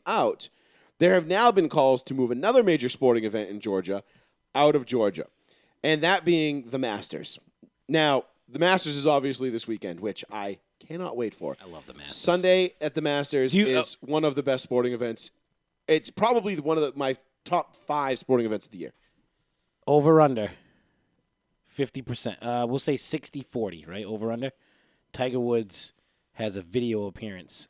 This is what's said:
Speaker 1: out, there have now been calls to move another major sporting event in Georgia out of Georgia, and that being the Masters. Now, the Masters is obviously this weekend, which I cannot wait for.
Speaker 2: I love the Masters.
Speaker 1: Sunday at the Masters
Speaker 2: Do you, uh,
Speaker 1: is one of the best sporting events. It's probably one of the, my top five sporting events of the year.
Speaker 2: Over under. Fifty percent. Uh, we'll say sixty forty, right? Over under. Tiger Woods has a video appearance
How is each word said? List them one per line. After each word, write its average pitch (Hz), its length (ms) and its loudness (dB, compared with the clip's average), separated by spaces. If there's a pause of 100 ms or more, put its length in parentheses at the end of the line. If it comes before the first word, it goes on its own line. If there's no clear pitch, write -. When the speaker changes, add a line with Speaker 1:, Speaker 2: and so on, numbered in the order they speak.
Speaker 1:
out, 170 400 0 (520)
there 175 160 6
have 165 120 2
now 220 240 4
been 185 160 4
calls 135 360 4
to - 100 -10
move 131 180 0
another 214 320 4
major 156 240 2
sporting 120 380 2
event 107 240 -4
in 104 100 -10
Georgia 98 440 -4 (500)
out 147 240 4
of 123 80 -2
Georgia, 104 400 -2 (580)
and 156 180 2
that 175 220 4
being 156 460 0
the 131 100 -4
Masters. 104 580 -6 (520)
Now, 147 340 2 (240)
the 127 120 -10
Masters 175 360 2
is 143 100 -2
obviously 135 440 0
this 117 180 -6
weekend, 98 320 -8
which 101 320 -6
I 101 260 -8 (300)
cannot 170 300 -10
wait 113 180 -4
for. 71 260 -8
Speaker 2:
I 95 80 -20
love 80 160 -16
the 65 80 -20
Masters. 73 220 -8
Speaker 1:
Sunday 180 680 4
at 151 140 -2
the 160 60 -2
Masters 143 500 0
Speaker 2:
Do 185 80 4
you, 131 180 4
uh, - 40 4
Speaker 1:
is - 200 -4
one 156 220 0
of 147 120 2
the 143 60 -2
best 131 220 -2
sporting 123 300 0
events. 113 380 -6 (560)
It's 156 220 2
probably 208 460 0
one 156 220 -2
of 156 60 2
the, 135 120 -2
my 135 200 -2 (280)
top 175 320 -4
five 139 420 -4
sporting 123 300 2
events 107 180 -6
of - 60 -18
the 95 80 -16
year. 69 140 -12 (920)
Speaker 2:
Over 151 360 6
under. 117 300 2 (1160)
Fifty 135 340 -6
percent. 117 400 -10
Uh, 120 260 -2
we'll 127 120 -2
say 143 180 -2
sixty - 460 -10
forty, 90 440 -8
right? 98 180 -10
Over 110 260 -6
under. 123 180 -6 (640)
Tiger 127 260 -4
Woods 117 520 -2 (420)
has 107 220 -6
a 98 80 -8
video 107 420 -4
appearance 95 640 -14